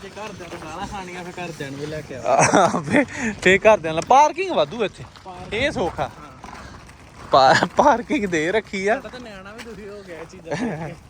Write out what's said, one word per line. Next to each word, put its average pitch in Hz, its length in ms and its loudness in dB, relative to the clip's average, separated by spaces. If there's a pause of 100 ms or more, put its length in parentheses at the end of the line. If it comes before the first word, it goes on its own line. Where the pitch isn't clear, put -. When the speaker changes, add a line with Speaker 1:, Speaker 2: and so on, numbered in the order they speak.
Speaker 1:
ਜੇ 196 60 -14
ਘਰਦਿਆਂ 190 400 -12
ਤੋਂ 175 160 -12
ਗਾਲਾਂ 165 220 -8
ਖਾਣੀਆਂ 180 380 -10
ਫਿਰ 175 200 -10
ਘਰਦਿਆਂ 151 260 -10
ਨੂੰ 139 100 -10
ਵੀ 147 60 -6
ਲੈ 156 140 -8
ਕੇ 139 160 -12
ਆਓ। 120 100 -10
Speaker 2:
ਆਹ, 160 560 4
ਫੇ-, 247 500 0 (100)
ਫੇ 190 160 6
ਘਰਦਿਆਂ 185 360 4
ਨਾਲ 165 140 -2
ਪਾਰਕਿੰਗ 302 420 4
ਵਾਧੂ 202 340 0
ਇੱਥੇ। 160 200 -8 (200)
Speaker 1:
ਪਾਰਕਿੰਗ। 180 300 -10
Speaker 2:
ਇਹ 269 180 0
ਸੁੱਖ 170 280 -4
ਆ। - 20 0
Speaker 1:
ਹਾਂ। 127 80 -4 (1200)
Speaker 2:
ਪਾ-, 143 360 6 (100)
ਪਾਰਕਿੰਗ 262 500 4
ਦੇ 170 260 0
ਰੱਖੀ 202 340 -4
ਆ। 214 80 2
Speaker 1:
ਸਾਡਾ 262 140 -6
ਤਾਂ 247 120 -16
ਨਿਆਣਾ 202 320 -16
ਵੀ 226 120 -16
ਦੁਖੀ 214 240 -16
ਹੋ 202 200 -14
ਗਿਆ 160 100 -14
ਇਹ 165 80 -14
ਚੀਜ਼ਾਂ 165 300 -10
ਦੇਖ 170 380 -6 (160)